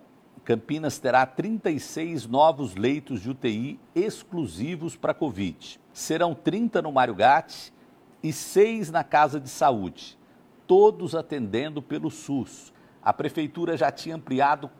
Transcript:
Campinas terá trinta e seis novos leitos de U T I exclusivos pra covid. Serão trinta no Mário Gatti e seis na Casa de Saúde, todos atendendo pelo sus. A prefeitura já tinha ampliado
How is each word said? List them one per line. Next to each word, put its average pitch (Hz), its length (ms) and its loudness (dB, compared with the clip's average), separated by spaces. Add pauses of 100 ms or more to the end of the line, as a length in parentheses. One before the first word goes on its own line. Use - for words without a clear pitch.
(440)
Campinas 143 540 -2
terá 127 260 4
trinta 196 460 -4
e 143 100 0
seis 160 460 -8
novos 135 500 2
leitos 131 460 -2
de 120 80 -8
U 135 40 -6
T 131 140 -4
I 117 320 -6 (140)
exclusivos 160 1000 -6
pra - 200 -2
covid. 98 640 -6 (100)
Serão 165 440 -2
trinta 202 480 0
no 156 100 -6
Mário 127 220 4
Gatti 131 580 2 (500)
e 156 80 -2
seis 208 600 2
na 160 120 0
Casa 151 380 2
de 131 80 -14
Saúde, 120 720 -2 (480)
todos 180 480 6
atendendo 143 680 -4
pelo 151 280 -6
sus. - 640 -8 (280)
A 104 100 2
prefeitura 160 640 -4
já 139 140 2
tinha 165 260 -10
ampliado 143 640 0